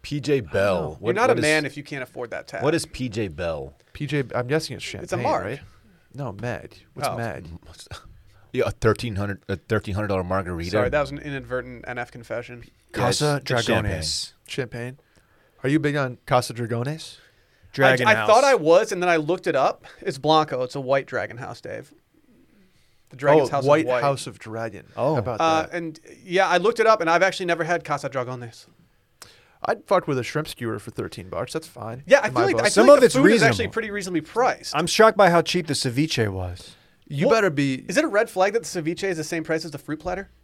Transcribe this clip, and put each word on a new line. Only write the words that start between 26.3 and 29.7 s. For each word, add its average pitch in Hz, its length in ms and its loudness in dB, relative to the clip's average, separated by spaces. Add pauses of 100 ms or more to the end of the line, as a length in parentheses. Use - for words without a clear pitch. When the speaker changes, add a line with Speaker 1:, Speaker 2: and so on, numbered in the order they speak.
Speaker 3:
I 175 80 2
looked 180 240 2
it 151 80 4
up, - 140 6
and 160 80 0
I've 170 140 4
actually 185 240 0
never 165 180 0
had 170 180 -2
Casa 143 260 -4
Dragones. 123 580 -8 (1000)
Speaker 2:
I'd - 200 -4